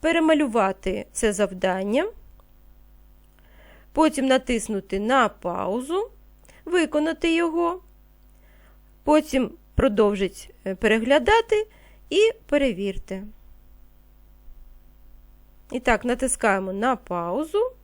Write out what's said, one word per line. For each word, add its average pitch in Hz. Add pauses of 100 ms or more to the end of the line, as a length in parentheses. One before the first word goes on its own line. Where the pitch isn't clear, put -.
перемалювати 285
це 214
завдання, 190 (1900)
потім 302
натиснути 226
на 233
паузу, 247 (540)
виконати 320
його, 339 (1200)
потім 302 (240)
продовжить, 202 (160)
е, 190
переглядати 285 (440)
і 427 (160)
перевірте. 196 (2500)
І 247
так, 233
натискаємо 226
на 233
паузу. 302 (100)